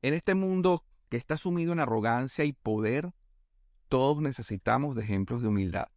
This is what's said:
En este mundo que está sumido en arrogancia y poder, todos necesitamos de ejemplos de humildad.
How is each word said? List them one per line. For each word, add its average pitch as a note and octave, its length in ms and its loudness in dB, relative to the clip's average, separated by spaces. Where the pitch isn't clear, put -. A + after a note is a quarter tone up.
En C#3 100 0
este F#3 220 0
mundo F#3 500 2
que A#2+ 80 -4
está D3+ 200 -4
sumido E3+ 360 -2
en E3 60 0
arrogancia A#2 640 0
y D3 100 0
poder, A2+ 600 -2
todos C#3 340 2
necesitamos B2+ 760 -2
de A2+ 80 -4
ejemplos G#2+ 380 -2
de A2+ 60 0
humildad. F#2+ 500 0